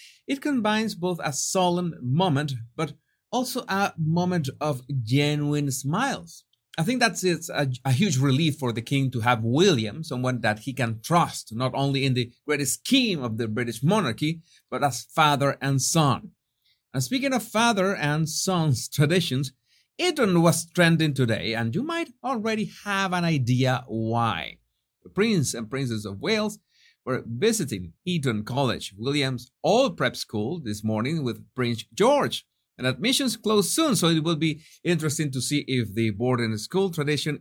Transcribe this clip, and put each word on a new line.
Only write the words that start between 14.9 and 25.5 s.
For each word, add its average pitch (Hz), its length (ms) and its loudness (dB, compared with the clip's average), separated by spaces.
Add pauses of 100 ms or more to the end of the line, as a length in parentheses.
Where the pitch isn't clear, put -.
father 143 580 2
and 135 220 0
son. 143 480 0 (640)
And 131 80 -2
speaking 262 320 -2
of 240 80 0
father 208 520 0
and 151 340 0
son's 160 600 0
traditions, 151 640 0 (460)
Eton 262 420 2
was 165 300 4
trending 165 420 4
today, 113 420 0
and 113 200 -2
you 196 80 -2
might 330 280 -4 (140)
already 220 480 -2 (120)
have 196 280 -2
an 175 120 0
idea 127 640 2
why. 110 720 -2 (440)
The - 80 -20
Prince 190 440 0